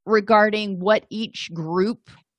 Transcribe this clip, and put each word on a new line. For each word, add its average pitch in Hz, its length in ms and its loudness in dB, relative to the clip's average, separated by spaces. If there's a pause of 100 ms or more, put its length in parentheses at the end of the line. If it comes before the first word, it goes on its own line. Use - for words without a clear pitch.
regarding 208 720 2
what 208 320 0
each 220 420 -10
group, 175 560 -4 (300)